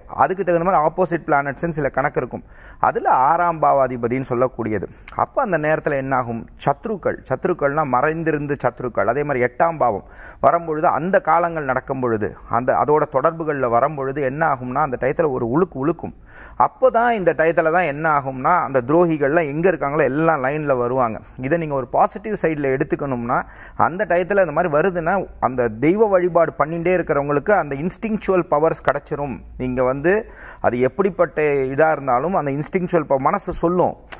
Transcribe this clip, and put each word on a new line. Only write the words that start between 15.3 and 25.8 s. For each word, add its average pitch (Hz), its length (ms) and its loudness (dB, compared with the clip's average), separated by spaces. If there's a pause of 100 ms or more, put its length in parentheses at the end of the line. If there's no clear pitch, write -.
ஒரு 123 160 -2
உழுக்கு 131 320 0
உழுக்கும். 139 360 -4 (440)
அப்பதான் 240 520 2
இந்த 180 220 2
டயத்துல 160 400 2
தான் 180 100 2
என்ன 151 360 0
ஆகும்னா, 135 420 0
அந்த 131 260 0
துரோகிகள்லாம் 156 600 2
எங்க 160 240 0
இருக்காங்களோ 143 320 0
எல்லாம் 147 420 0
லைன்ல 143 320 -2
வருவாங்க. 120 440 -2 (160)
இதை 165 220 -4
நீங்க 151 160 -6
ஒரு 123 140 -6
பாசிட்டிவ் 202 540 -2
சைடுல 147 380 -2
எடுத்துக்கணும்னா, 143 600 -4 (340)
அந்த 156 280 0
டயத்துல 180 420 2
இந்த 147 60 -4
மாதிரி 165 220 0
வருதுன்னா, 175 520 0 (140)
அந்த 120 280 2
தெய்வ 160 380 2